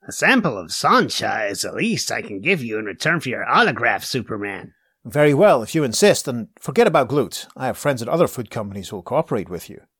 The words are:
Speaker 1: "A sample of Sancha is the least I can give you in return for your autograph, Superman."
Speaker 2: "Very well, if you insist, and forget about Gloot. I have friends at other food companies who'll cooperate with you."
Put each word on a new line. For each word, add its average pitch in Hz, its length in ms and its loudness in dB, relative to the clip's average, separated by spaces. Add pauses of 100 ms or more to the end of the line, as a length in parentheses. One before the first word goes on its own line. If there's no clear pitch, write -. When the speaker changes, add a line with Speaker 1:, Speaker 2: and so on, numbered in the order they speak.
Speaker 1:
"A - 40 -12
sample 185 460 2
of 82 140 -10
Sancha 117 720 2
is - 160 -4
the - 100 -6
least 170 380 -2
I 113 120 -4
can 98 180 -10
give 151 240 0
you 110 140 -4
in 110 80 -6
return 156 340 -2
for - 80 -6
your 104 180 -4
autograph, 120 580 2
Superman." 101 680 -6 (320)
Speaker 2:
"Very 147 300 4
well, 160 280 6
if - 120 -10
you 156 100 2
insist, 143 420 2
and 120 220 -6 (100)
forget 214 280 2
about 156 220 4
Gloot. 131 380 -2 (100)
I 131 100 -4
have 117 100 -2
friends 139 240 -2
at 113 80 -6
other 165 180 4
food - 240 -8
companies 101 380 -8
who'll 92 140 -10
cooperate 123 480 -2
with 85 180 -10
you." - 140 -18 (180)